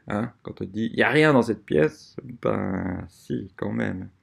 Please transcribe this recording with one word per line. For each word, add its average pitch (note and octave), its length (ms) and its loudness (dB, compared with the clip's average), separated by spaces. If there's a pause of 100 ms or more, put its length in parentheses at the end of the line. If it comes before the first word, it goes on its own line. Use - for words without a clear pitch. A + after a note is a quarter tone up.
Hein. A2 240 -4 (100)
Quand - 200 -12
on G2+ 40 -6
dit « A2 280 -4
il - 20 -12
n'y A#2 80 2
a G#2+ 60 4
rien D3+ 240 6
dans B2+ 80 6
cette A2+ 240 -2
pièce », - 500 0 (260)
ben F#2 640 -2
si, - 480 -10
quand G#2 160 -6
même. G2 380 -6 (140)